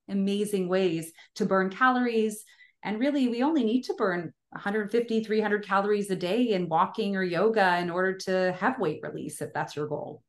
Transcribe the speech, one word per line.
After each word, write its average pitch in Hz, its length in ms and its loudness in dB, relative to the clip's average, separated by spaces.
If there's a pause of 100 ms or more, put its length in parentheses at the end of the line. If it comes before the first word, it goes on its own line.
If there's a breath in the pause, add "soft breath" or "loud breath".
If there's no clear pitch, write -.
amazing 196 640 0
ways 175 420 2 (240 soft breath)
to 202 100 0
burn 190 240 4
calories. 233 760 2 (360 soft breath)
And 208 180 -4
really, 277 280 2
we 233 160 0
only 294 220 2
need 247 200 2
to 403 100 -2
burn 175 360 -2 (240)
a - 40 -12
hundred 208 300 -2
fifty, 226 320 0
three 214 200 0
hundred 208 240 0
calories 202 460 2
a 185 40 0
day 208 360 0
in 180 180 0
walking 190 480 0
or 190 60 0
yoga 185 560 4
in 175 100 -2
order 185 300 0
to 185 340 0
have 226 260 -2
weight 160 240 -2
release, 151 380 -10
if 147 120 -8
that's 151 220 -6
your 151 120 -4
goal. - 420 -8